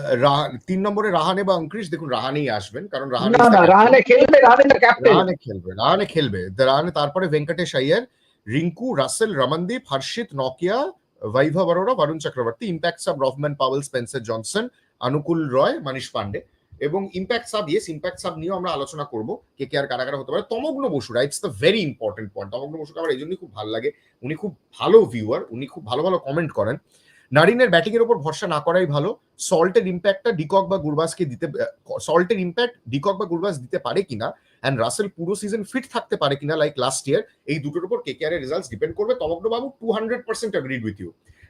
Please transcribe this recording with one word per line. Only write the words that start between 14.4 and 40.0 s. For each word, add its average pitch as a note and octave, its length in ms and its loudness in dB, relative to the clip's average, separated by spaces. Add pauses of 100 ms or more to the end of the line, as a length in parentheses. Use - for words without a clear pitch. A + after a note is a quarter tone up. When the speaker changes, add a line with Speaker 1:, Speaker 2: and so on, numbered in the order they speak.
Speaker 1:
অনুকূল D3 380 -2 (100)
রয়, D3 300 2
মনীষ C3+ 300 -8
পান্ডে। G2+ 320 -6 (380)
এবং D#3 220 -2 (120)
ইম্প্যাক্ট A3+ 340 -4
সাব, G3+ 220 -4
ইয়েস, E3+ 200 -2
ইম্প্যাক্ট D#3+ 300 -8
সাব F3 180 -6
নিয়েও E3+ 180 -6
আমরা F3+ 160 -4
আলোচনা C#3+ 320 -6
করবো, A#2+ 300 -6 (240)
কেকেআর C#3 300 -4
কারা B2+ 180 -4
কারা C#3 120 -6
হতে C3+ 140 -10
পারে। F#3 180 -2
তমগ্ন C#4 400 -4
বসু, C#3+ 240 -4
রাইটস C3+ 320 0
the D#3+ 80 -6 (100)
very G3+ 260 4
important G#2+ 460 -8
point। G2 160 -12
তমগ্ন C#3+ 300 -10
বসুকে D#3 180 -14
আমার D#3+ 120 -2
এই B2+ 80 -2
জন্যই D#3+ 160 -8
খুব F3 180 -14
ভালো G#2+ 180 -10
লাগে, A#2 200 -4 (320)
উনি D3 120 -6
খুব F#3 160 -8 (280)
ভালো D#3+ 260 8
ভিউয়ার, A#2 440 -2
উনি B2 160 -10
খুব D#3+ 200 -16
ভালো B2 180 -2
ভালো F#3 140 0
কমেন্ট D3+ 340 -4
করেন। G#2+ 240 -2 (560)
নারিনের G#3 380 4
ব্যাটিং F3 260 2
এর A3+ 60 4
উপর A3+ 160 2
ভরসা D#3 300 -6
না D#3 120 0
করাই E3+ 260 2
ভালো। D3 240 0 (280)
সল্টের F3+ 500 2
ইম্প্যাক্টটা F#3+ 440 -2
ডিকক F3+ 340 0
বা F#3+ 120 -2
গুরবাজকে D#3+ 480 -2
দিতে, C3+ 200 -8
আহ, - 540 -6
সল্টের F3+ 400 2
ইম্প্যাক্ট A#3 360 -2 (140)
ডিকক C#3+ 280 -2
বা G3+ 80 -4
গুরবাজ E3+ 340 -4
দিতে B2 180 -8
পারে C3+ 240 -4
কিনা, A#2+ 260 -6 (360)
and C3+ 140 0
রাসেল A#2+ 300 -2
পুরো F3 280 -6
সিজন G#3 280 -6
ফিট B3+ 300 -6
থাকতে - 220 -6
পারে C#3 200 0
কিনা, C#3+ 180 -4
like D3+ 300 0
last C3+ 260 -2
year, E3+ 120 2 (240)
এই D3+ 140 -4
দুটোর D3+ 260 -8
উপর A3+ 160 -4
কেকেআর D#3 320 -6
এর E3+ 60 -4
রেজাল্টস D3 300 -6
ডিপেন্ড D#3 260 -6
করবে। G#3+ 180 -2
তমগ্ন E3+ 360 -4
বাবু, A#3+ 180 -4
two A3+ 300 -6
hundred A3+ 300 -4